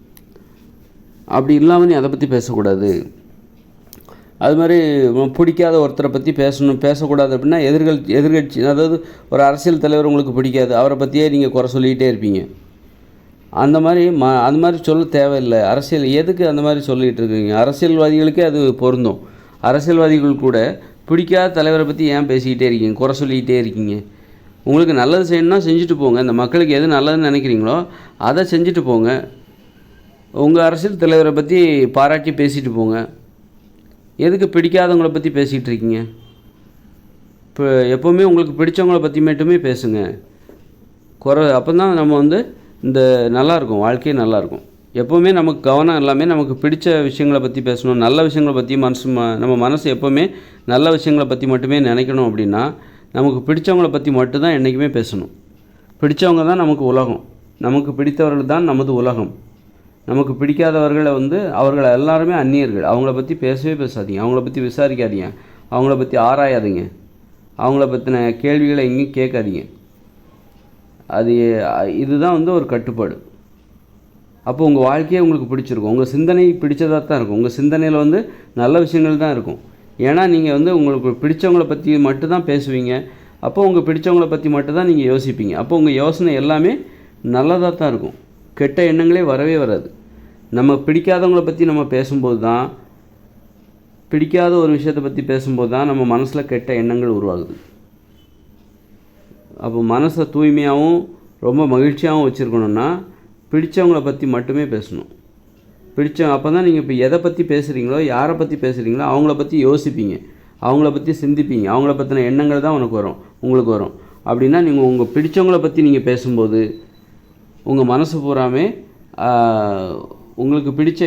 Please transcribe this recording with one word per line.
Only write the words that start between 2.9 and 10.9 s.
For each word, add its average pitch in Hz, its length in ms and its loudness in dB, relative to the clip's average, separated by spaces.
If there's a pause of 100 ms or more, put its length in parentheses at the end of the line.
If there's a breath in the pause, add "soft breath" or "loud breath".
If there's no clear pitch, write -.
அது 147 180 2
மாதிரி 165 200 4 (300)
உனக்கு 131 300 0
பிடிக்காத 170 420 2
ஒருத்தரை 139 320 -2
பத்தி 139 220 -2
பேசணும், 139 460 0
பேசக்கூடாது 143 540 0
அப்படின்னா 143 340 0
எதிர்கள்-, 156 340 2 (140)
எதிர்கட்சி, 147 500 0
அதாவது 156 300 2 (340 loud breath)
ஒரு 135 140 2
அரசியல் 147 400 2
தலைவர் 151 260 2
உங்களுக்கு 143 240 0
பிடிக்காது, 127 420 0
அவரை 135 220 2